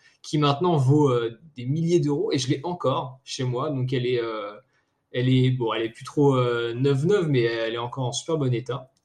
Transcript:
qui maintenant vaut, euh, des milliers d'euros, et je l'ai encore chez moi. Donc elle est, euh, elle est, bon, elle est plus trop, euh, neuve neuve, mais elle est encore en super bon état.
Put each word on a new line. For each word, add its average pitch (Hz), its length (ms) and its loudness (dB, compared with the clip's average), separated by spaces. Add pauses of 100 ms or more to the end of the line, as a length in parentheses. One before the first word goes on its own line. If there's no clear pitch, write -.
(240)
qui 151 160 -2
maintenant 147 360 2
vaut, 143 340 4
euh, 117 300 0 (160)
des 120 100 -10
milliers 165 340 2
d'euros, 147 320 0
et 147 80 0
je 127 100 -4
l'ai 139 140 0
encore 165 600 -4
chez - 200 -8
moi. 127 260 -2
Donc 131 240 -2
elle 123 140 -2
est, 123 120 0
euh, 107 340 -6 (580)
elle 127 180 0
est, 127 220 4
bon, 123 200 -2
elle 113 120 -2
est 113 80 -4
plus - 120 -20
trop, 139 320 2
euh, 120 380 0
neuve 135 320 0
neuve, 185 240 2
mais 127 140 2
elle 113 320 -2
est 117 40 -4
encore 127 260 -6
en 117 60 -4
super 160 260 -4
bon 135 140 0
état. 123 380 -6 (160)